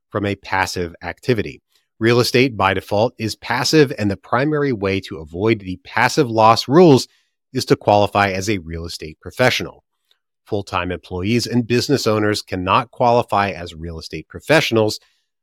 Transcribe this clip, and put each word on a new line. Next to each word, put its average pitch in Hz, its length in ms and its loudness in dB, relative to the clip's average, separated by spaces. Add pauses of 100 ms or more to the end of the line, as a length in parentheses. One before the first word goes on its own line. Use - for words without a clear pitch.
(100)
from 104 140 -4
a 101 120 -4
passive 92 640 -4
activity. 92 580 -6 (380)
Real 117 220 4
estate, 123 360 2
by 95 160 2
default, 104 460 -2
is 110 160 -6
passive, 127 640 2
and 104 120 0
the 95 60 -4
primary 143 560 -2
way 98 280 -2
to 95 180 -12
avoid 90 400 -2
the 92 240 -12
passive 123 480 0
loss 110 380 4
rules 147 400 6 (440)
is 127 140 -6
to 135 100 2
qualify 101 540 2
as 95 180 -6
a 107 80 -2
real 82 300 -10
estate 80 340 -16
professional. - 640 -2 (640)
Full-time 95 440 -6
employees 95 560 -4
and 117 200 -4
business 120 400 0
owners 107 340 0
cannot 98 500 -2
qualify 117 600 0
as 85 240 -12
real 80 240 -12
estate 80 280 -14
professionals 110 720 0 (440)